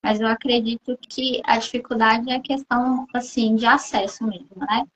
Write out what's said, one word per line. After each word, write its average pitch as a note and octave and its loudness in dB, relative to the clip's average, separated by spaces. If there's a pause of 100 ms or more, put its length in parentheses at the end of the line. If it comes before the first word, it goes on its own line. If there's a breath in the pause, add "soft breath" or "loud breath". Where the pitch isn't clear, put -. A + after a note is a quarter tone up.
Mas G#3+ 0
eu A3 2
acredito A#3 0 (100)
que B3+ -4
a A3+ 4
dificuldade A#3 0
é B3+ 0
a B3+ -2
questão, B3+ 0
assim, A#3 0
de A3+ 0
acesso A3+ 2
mesmo, F#3+ -6
né? G#3 -2